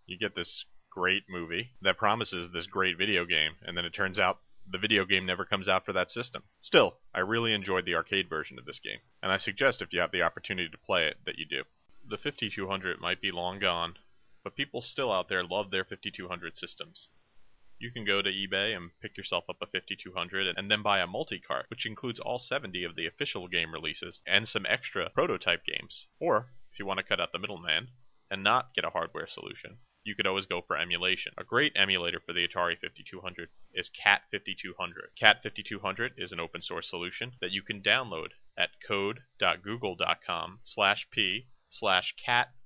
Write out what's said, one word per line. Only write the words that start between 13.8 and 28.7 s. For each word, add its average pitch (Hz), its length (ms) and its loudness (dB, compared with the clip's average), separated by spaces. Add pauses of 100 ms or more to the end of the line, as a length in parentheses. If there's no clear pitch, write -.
but - 120 -10
people 139 240 -4
still 123 320 0
out 92 160 2
there 92 140 2
love 95 280 0
their 95 140 2
fifty-two 95 440 -8
hundred 85 280 -8
systems. - 540 -12 (680)
You 117 120 -10
can 117 160 -8
go 101 160 4
to 98 80 2
eBay 98 440 0
and 87 160 -8 (120)
pick - 160 -12
yourself 92 320 -2
up 90 100 -8
a 90 60 -6
fifty-two 95 480 -6
hundred 92 320 -2 (100)
and 98 140 -2
then 107 120 4
buy 101 180 4
a 87 60 2
multi-cart, 90 640 -4
which - 160 -6
includes 113 340 -6
all 120 200 -4
seventy 98 460 -4
of 85 120 -4
the 82 100 -2
official 90 420 -4
game 85 220 2
releases 80 560 -6
and 101 220 4
some 101 160 0
extra 98 460 -2
prototype 92 560 2
games. - 400 -8 (120)
Or, 123 300 2 (240)
if - 60 -16
you 104 80 -6
want 95 120 0
to 98 60 -2
cut 95 160 2
out 85 120 0
the 85 60 -4
middleman 87 500 -2 (420)
and 98 120 -4
not 110 320 4